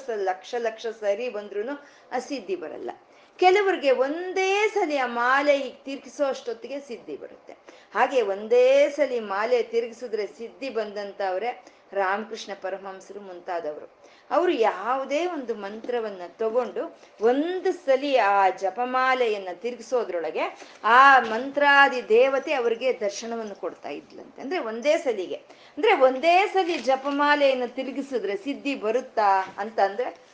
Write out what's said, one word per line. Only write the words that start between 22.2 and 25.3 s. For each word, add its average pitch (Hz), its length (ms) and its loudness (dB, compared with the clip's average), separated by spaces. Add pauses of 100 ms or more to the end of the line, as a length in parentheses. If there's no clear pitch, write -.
ಅವ್ರಿಗೆ 233 400 0
ದರ್ಶನವನ್ನು 220 640 -6
ಕೊಡ್ತಾ - 340 -10
ಇದ್ಲಂತೆ. - 540 -16
ಅಂದ್ರೆ 320 180 -4
ಒಂದೇ 240 360 0
ಸಲಿಗೆ, 208 380 -4 (420)